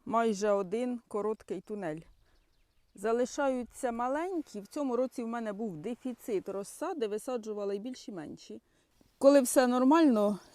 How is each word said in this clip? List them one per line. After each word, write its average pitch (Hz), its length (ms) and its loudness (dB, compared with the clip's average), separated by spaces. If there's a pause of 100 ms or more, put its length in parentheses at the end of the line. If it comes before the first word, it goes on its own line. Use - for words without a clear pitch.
майже 214 460 0
один 220 580 -2
короткий 214 520 -4
тунель. 175 400 -8 (920)
Залишаються 247 1000 -2
маленькі. 285 680 -4
В 196 60 -16
цьому 269 300 -4
році 254 260 -2
в 226 60 -6
мене 226 240 -6
був 202 240 -6
дефіцит 226 720 -6
розсади, 226 580 -6
висаджувала 208 680 -6
і 208 40 -6
більші, 254 320 -12
і 208 40 -14
менші. 165 460 -14 (580)
Коли 277 220 10
все 254 260 4
нормально, 247 720 6 (160)